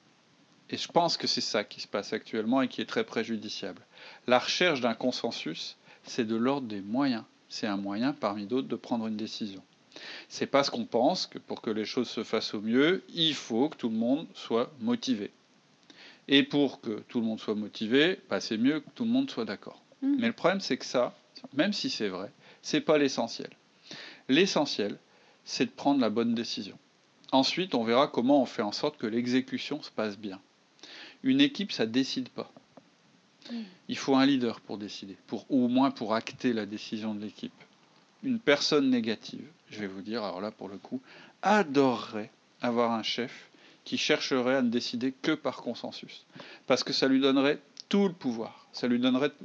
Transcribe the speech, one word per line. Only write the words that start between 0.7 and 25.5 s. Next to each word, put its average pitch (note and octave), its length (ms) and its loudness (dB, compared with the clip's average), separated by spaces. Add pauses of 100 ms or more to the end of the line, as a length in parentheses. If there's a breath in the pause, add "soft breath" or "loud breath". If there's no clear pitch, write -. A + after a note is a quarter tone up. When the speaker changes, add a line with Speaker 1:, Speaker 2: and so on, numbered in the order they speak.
Speaker 1:
Et A#2 60 -4
je - 120 -6
pense E3+ 280 2
que B2+ 100 -6
c'est A#2+ 140 0
ça G#2+ 240 -2
qui - 160 -14
se - 80 -12
passe G#2 240 -4
actuellement A2+ 500 0
et B2 60 0
qui - 120 -8
est A2 60 -4
très A2+ 180 -2
préjudiciable. G#2+ 800 -6 (420 loud breath)
La B2 120 6
recherche D#3+ 420 2
d'un A#2 140 2
consensus, - 840 -4 (280 loud breath)
c'est - 200 -4
de A2+ 120 0
l'ordre C3 320 0
des G#2 120 -6
moyens. A2+ 440 -2 (240)
C'est - 180 -6
un G2+ 100 0
moyen G2+ 360 -2
parmi G#2 340 -4
d'autres B2+ 220 -2
de A2+ 80 -2
prendre A2+ 320 -4
une G#2+ 80 -4
décision. G#2 460 -8 (680 loud breath)
C'est - 180 -4
parce C#3 240 4
qu'on A#2 160 -4
pense C#3+ 400 2
que - 120 -14
pour - 220 -10
que A#2 100 -4
les G#2+ 140 -2
choses A#2 240 -2
se A2 160 -6
fassent - 300 -2
au G#2+ 60 -6
mieux, C#3 420 2 (100)
il D#3+ 220 0
faut C3 340 0
que - 80 -10
tout A#2+ 140 -4
le A2 60 -2
monde C3 380 0
soit A#2+ 460 -2
motivé. A#2+ 520 -2 (960 loud breath)
Et C#3 160 6
pour C#3+ 360 0
que G#2+ 280 -6
tout B2 120 -2
le A2+ 60 0
monde A2 140 -4
soit G#2+ 160 -2
motivé, A#2 640 2 (100)
bah, G2 100 0
c'est - 160 -4
mieux C#3 240 2
que - 140 -14
tout B2 100 -4
le A2+ 60 0
monde C3 200 2
soit A#2+ 140 -4
d'accord. - 380 -10 (180)
Speaker 2:
Mhm. C#4 200 2
Speaker 1:
Mais - 80 2
le - 40 2
problème, F#3+ 280 2
c'est C3+ 180 -2
que - 80 -12
ça, B2+ 280 0 (380)
même G3 220 2
si C3 160 -4
c'est G#2+ 180 -4
vrai, F#2 240 -8 (300 loud breath)
c'est D3+ 180 0
pas D3+ 160 4
l'essentiel. C3 540 0 (800 loud breath)
L'essentiel, C#3+ 680 2 (480 soft breath)
c'est - 220 -2